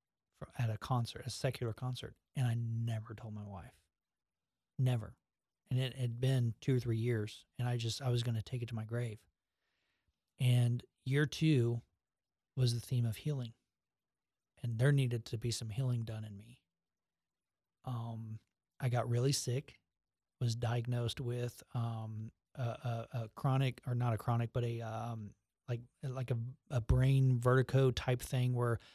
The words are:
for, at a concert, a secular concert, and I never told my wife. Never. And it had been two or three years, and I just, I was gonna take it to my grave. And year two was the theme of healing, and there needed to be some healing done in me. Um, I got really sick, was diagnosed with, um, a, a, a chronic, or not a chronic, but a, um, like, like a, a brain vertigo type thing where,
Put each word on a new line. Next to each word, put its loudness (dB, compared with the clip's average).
for, -14
at 2
a -2
concert, -2
a -6
secular -2
concert, -8
and 2
I 2
never -2
told -10
my -8
wife. -12
Never. 0
And 2
it -2
had -2
been 2
two 2
or 2
three 0
years, -2
and -2
I 0
just, -4
I -2
was 2
gonna -2
take -6
it -6
to -6
my -6
grave. -4
And 4
year 2
two 4
was 4
the -4
theme 2
of -2
healing, -6
and -4
there 6
needed 4
to -4
be -2
some -4
healing 0
done -6
in -10
me. -18
Um, -6
I 0
got 2
really 4
sick, -4
was 0
diagnosed -2
with, -4
um, -4
a, -8
a, -4
a -4
chronic, 0
or -2
not 0
a 0
chronic, 0
but -2
a, -4
um, -8
like, -4
like -6
a, 2
a 0
brain 6
vertigo 6
type 0
thing 0
where, 0